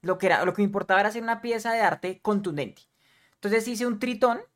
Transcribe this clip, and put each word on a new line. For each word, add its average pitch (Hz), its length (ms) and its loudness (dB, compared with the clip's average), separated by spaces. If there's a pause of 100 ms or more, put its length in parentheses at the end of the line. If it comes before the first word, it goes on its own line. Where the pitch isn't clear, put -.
Lo 180 160 -2
que 190 100 -4
era, 156 200 4
lo - 80 0
que 208 80 0
me 202 40 4
importaba 196 340 2
era 208 100 2
hacer 226 120 -8
una 233 200 -4
pieza 233 320 -2
de 226 80 2
arte 185 400 0
contundente. 196 580 -2 (540)
Entonces 220 340 0
hice 240 180 -4
un 233 120 -2
tritón 247 400 0 (160)